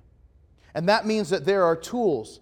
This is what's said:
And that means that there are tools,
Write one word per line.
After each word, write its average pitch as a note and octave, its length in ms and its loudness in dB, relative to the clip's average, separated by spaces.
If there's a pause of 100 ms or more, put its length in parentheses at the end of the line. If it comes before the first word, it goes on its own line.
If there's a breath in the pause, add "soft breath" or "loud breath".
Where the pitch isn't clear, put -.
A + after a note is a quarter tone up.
(720 soft breath)
And E3+ 160 -2
that G#3 160 2
means G#3+ 240 -2
that E3 160 -2
there G3 180 2
are E3 120 4
tools, E3 680 -4